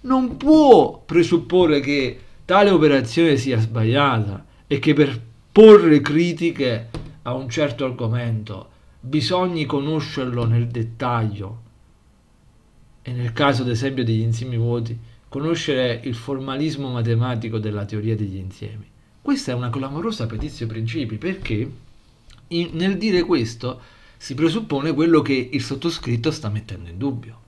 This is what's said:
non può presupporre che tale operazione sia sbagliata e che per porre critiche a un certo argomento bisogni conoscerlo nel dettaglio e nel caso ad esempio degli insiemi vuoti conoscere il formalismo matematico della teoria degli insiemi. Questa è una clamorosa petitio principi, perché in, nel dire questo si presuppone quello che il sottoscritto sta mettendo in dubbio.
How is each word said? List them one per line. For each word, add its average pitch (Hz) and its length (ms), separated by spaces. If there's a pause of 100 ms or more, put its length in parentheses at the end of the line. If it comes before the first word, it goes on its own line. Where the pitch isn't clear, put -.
non 254 340
può 269 680
presupporre 165 720
che 135 420 (220)
tale 202 260
operazione 151 680
sia 120 220
sbagliata 113 840 (220)
e 143 120
che 156 140
per 135 340 (240)
porre 202 480
critiche 151 920 (340)
a 123 100
un 131 160
certo 147 340
argomento 113 880 (300)
bisogni 165 640
conoscerlo 139 800
nel 117 220
dettaglio 113 920 (1400)
e 123 100
nel 120 220
caso 135 300
ad 123 60
esempio 127 360
degli 110 160
insiemi 117 340
vuoti 117 420 (300)
conoscere 139 760
il 120 120
formalismo 135 720
matematico 117 680
della 104 260
teoria 107 320
degli 98 220
insiemi. 101 500 (340)
Questa 269 300
è 123 40
una 123 140
clamorosa 139 580
petitio 113 400
principi, 113 500
perché 151 540 (760)
in, 170 260
nel 180 240
dire 185 260
questo 127 580 (340)
si - 200
presuppone 156 580
quello 156 280
che 127 300
il 131 100
sottoscritto 135 720
sta 120 180
mettendo 92 400
in 87 80
dubbio. 117 500